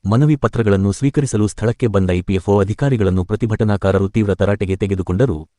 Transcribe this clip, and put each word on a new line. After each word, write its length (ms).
ಮನವಿ 260
ಪತ್ರಗಳನ್ನು 560
ಸ್ವೀಕರಿಸಲು 560
ಸ್ಥಳಕ್ಕೆ 400
ಬಂದ 220
ಇ 120
ಪಿ 140
ಎಫ್ 140
ಒ 120
ಅಧಿಕಾರಿಗಳನ್ನು 640
ಪ್ರತಿಭಟನಾಕಾರರು 840
ತೀವ್ರ 260
ತರಾಟೆಗೆ 400
ತೆಗೆದುಕೊಂಡರು. 840